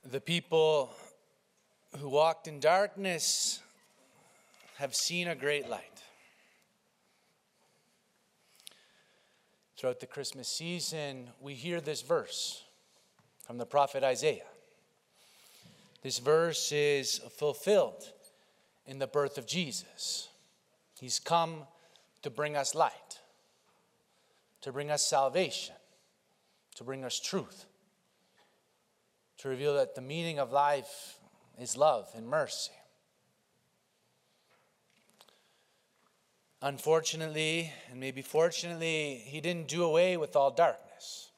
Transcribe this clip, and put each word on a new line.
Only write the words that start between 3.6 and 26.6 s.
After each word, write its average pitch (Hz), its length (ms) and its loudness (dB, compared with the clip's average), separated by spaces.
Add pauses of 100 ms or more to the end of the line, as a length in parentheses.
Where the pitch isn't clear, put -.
have 139 160 -4
seen 175 340 0
a 170 60 -2
great 143 340 0
light. 113 140 -6 (4000)
Throughout 127 240 -2
the 131 60 -12
Christmas 135 420 -10
season, 147 840 -6 (120)
we 139 140 -10
hear 170 260 -4
this 143 220 -6
verse - 600 -2 (840)
from 120 100 -12
the 120 80 -6
prophet 139 380 2
Isaiah. 131 420 2 (1600)
This 123 160 -4
verse 156 520 2
is 147 480 2 (180)
fulfilled 147 760 2 (720)
in 135 140 -14
the 135 80 -2
birth 143 320 0
of 117 80 -12
Jesus. - 840 -6 (680)
He's 123 180 -4
come 165 460 0 (580)
to 147 80 -8
bring 147 260 -4
us 139 200 0
light, - 440 -2 (1400)
to 135 100 -8
bring 143 200 -6
us 147 120 0
salvation, 139 720 2 (1000)